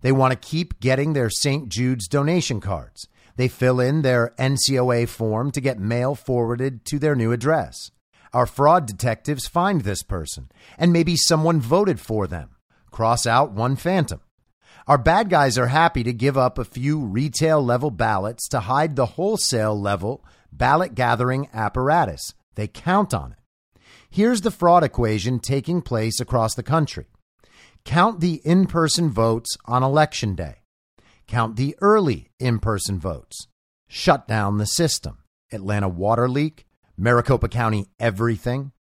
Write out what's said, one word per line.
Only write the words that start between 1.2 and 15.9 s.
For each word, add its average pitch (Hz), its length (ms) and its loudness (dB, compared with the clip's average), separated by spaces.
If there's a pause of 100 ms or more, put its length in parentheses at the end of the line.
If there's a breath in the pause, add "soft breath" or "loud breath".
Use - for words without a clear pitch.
Saint 139 400 -2
Jude's 120 380 -2
donation 147 520 0
cards. 92 480 -10 (280 soft breath)
They 127 120 0
fill 127 320 2
in 135 220 2
their 123 360 2
N 131 200 0
C 131 220 0
O 123 120 2
A 120 140 2
form 113 460 -4
to 143 100 -6
get 123 180 -2
mail 120 360 -2
forwarded 123 720 -4
to 147 140 -4
their 147 160 2
new 113 160 2
address. 120 600 -2 (420 soft breath)
Our 123 120 2
fraud 147 400 4
detectives 120 600 -4
find 180 340 0
this 95 220 -4
person, 76 460 -8 (280 loud breath)
and 175 160 4
maybe 170 220 2
someone 160 440 2
voted 151 400 2
for 107 280 -4
them. 85 280 -10 (340)
Cross 117 380 0
out 120 240 2
one 117 240 -2
phantom. 170 460 -2 (680 soft breath)
Our 143 100 4
bad 180 320 2
guys 139 280 4
are 123 100 2
happy 151 360 2